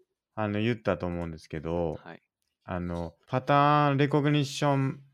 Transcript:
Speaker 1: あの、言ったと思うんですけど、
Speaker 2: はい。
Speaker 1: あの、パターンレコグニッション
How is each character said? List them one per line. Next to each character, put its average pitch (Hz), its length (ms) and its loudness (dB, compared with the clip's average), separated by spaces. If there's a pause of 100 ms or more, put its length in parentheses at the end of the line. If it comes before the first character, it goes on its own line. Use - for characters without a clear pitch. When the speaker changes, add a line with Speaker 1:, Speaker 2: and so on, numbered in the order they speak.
(340)
Speaker 1:
あ 107 140 -4
の、 104 120 -2
言 113 140 2
っ 117 40 -8
た 95 200 0
と - 80 -4
思 87 200 -4
う - 20 -6
ん 82 40 -8
で 80 60 -10
す - 100 -20
け 82 120 -8
ど、 82 440 -2
Speaker 2:
は 82 120 -16
い。 - 80 -20 (400)
Speaker 1:
あ 92 160 -6
の、 87 360 -6 (120)
パ 131 160 -2
タ 143 460 4
ー 139 40 2
ン 135 40 2
レ 143 100 2
コ 147 140 2
グ 147 100 2
ニ 147 100 4
ッ - 40 2
シ - 200 -4
ョ 143 100 2
ン 135 280 -2 (100)